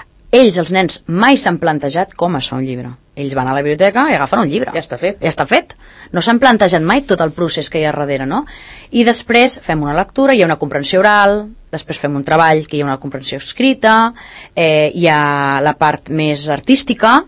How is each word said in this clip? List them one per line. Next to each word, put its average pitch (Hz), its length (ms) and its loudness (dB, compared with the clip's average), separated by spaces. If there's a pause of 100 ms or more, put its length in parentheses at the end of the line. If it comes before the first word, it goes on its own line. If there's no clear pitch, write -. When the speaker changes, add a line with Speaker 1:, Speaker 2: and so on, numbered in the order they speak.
(300)
Speaker 1:
Ells, 233 280 4
els 165 120 -4
nens, 190 360 0
mai 220 300 2
s'han 175 220 -2
plantejat 165 560 -2
com 175 220 -2
es 131 120 -6
fa 131 80 -8
un 131 100 -4
llibre. 123 240 -10 (260)
Ells 143 180 -6
van 131 140 -2
a 135 60 0
la 143 80 0
biblioteca 185 480 2
i 247 40 2
agafen 139 300 0
un 156 40 -2
llibre. - 240 -4
Speaker 2:
Ja 165 80 -6
està 131 160 -10
fet. 185 240 -4
Speaker 1:
Ja - 120 -2
està 151 140 -4
fet. 302 260 -2 (400)
No 180 100 -2
s'han 233 160 2
plantejat 202 440 4
mai 214 200 0
tot 202 180 -2
el 160 120 -2
procés 160 380 -4
que 160 100 -4
hi 151 40 0
ha 151 80 0
darrere, 143 340 -4
no? 202 180 -4 (480)
I 233 120 2
després 240 580 2
fem 156 200 -4
una 147 140 -4
lectura, 269 380 0
hi 220 80 4
ha 170 40 4
una 156 140 -2
comprensió 143 400 -2
oral, 208 480 2 (240)
després - 260 -10
fem 147 180 -4
un 139 80 -4
treball 160 420 2
que - 100 -8
hi 143 60 -2
ha 143 40 -4
una 135 120 -4
comprensió 135 400 -10
escrita, 226 720 0 (420)
eh, 156 400 2
hi 170 140 2
ha 143 540 0
la 151 120 2
part 151 360 -2
més 151 380 -2
artística 247 800 0